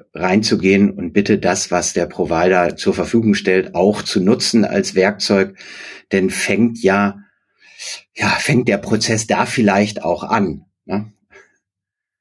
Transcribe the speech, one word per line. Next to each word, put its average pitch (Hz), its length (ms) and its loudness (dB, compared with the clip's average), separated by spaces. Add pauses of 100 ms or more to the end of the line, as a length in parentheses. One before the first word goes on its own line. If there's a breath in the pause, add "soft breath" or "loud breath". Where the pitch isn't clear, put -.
(120)
reinzugehen 98 800 2
und 87 220 -8
bitte 101 260 2
das, - 320 -2
was 87 240 -2
der 87 120 0
Provider 87 680 0
zur - 180 -2
Verfügung 101 400 0
stellt, 92 400 0
auch 101 280 2
zu - 180 -2
nutzen 110 440 2
als - 300 -2
Werkzeug. 95 640 0 (560 loud breath)
Denn 92 180 0
fängt 113 520 -2
ja, 98 360 2 (960 loud breath)
ja, 110 140 -4
fängt - 400 0
der 98 100 2
Prozess 110 480 -2
da 117 200 0
vielleicht 104 560 0
auch 85 200 -2
an, 101 440 -4 (180)
ne? 104 280 -8 (1080 soft breath)